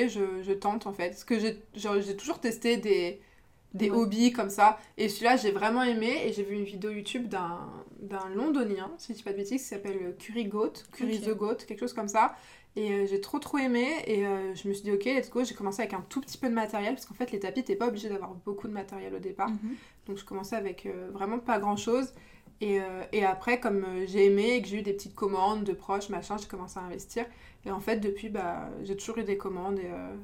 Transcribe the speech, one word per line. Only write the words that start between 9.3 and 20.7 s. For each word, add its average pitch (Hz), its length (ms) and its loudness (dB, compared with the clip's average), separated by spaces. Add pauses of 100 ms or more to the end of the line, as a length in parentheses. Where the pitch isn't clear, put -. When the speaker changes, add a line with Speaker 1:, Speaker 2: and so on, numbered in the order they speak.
Speaker 1:
de 196 60 -2
bêtises, 202 260 -2
qui - 60 -10
s'appelle 190 500 -4
Curry 226 260 -4
Goat, 214 280 0 (180)
Curry 220 260 -2
Speaker 2:
Ok. 196 60 -4
Speaker 1:
the 214 120 0
Goat, 208 200 0 (120)
quelque 208 120 -10
chose 240 140 -4
comme 208 160 -4
ça. 233 260 4 (400)
Et, 214 160 0
euh, 202 140 2
j'ai 196 160 0
trop, - 160 -4
trop 294 220 -2
aimé. 247 280 4 (200)
Et, 202 180 2
euh, 190 300 0
je 196 120 -6
me 196 60 2
suis 202 100 -4
dit, « 208 100 0
Ok, 202 120 2
let's 254 240 2
go. » 247 160 0
J'ai - 80 -8
commencé 196 280 -4
avec 208 120 -2
un 185 160 -6
tout 269 120 -2
petit - 180 -14
peu 254 100 0
de 233 60 2
matériel. 220 400 0
Parce - 100 -14
qu'en - 80 -16
fait, 240 180 -4
les 202 80 -2
tapis, 196 240 -2
t'es 202 120 0
pas 226 120 0
obligé 214 220 -2
d'avoir 185 240 -4 (120)
beaucoup 202 220 -6
de 208 60 -6
matériel 196 400 -8
au 185 60 -6
départ. 190 300 -2
Speaker 2:
Mhm. 220 260 -4 (320)
Speaker 1:
Donc, 196 100 -6
je - 80 -14
commençais 196 300 -6
avec, 196 320 -4